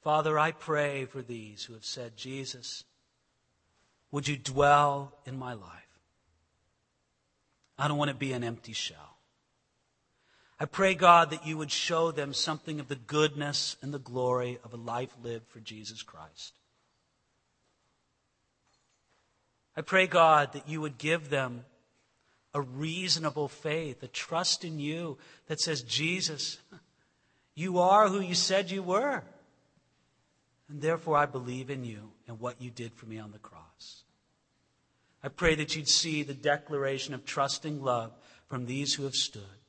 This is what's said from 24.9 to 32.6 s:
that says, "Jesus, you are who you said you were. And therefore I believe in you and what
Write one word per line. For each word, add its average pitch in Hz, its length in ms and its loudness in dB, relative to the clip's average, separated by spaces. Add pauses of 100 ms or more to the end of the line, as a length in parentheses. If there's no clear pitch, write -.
that 151 120 -6
says, 147 240 -2
"Jesus, 156 760 -4 (960)
you 180 240 -2
are 196 320 8
who 196 100 0
you 180 140 -2
said 190 360 2
you 190 120 -4
were. 214 420 0 (1400)
And 147 140 -12
therefore 160 340 0
I 147 80 6
believe 127 460 -8
in 131 120 -6
you 107 300 -12 (160)
and 113 100 -14
what 120 220 -10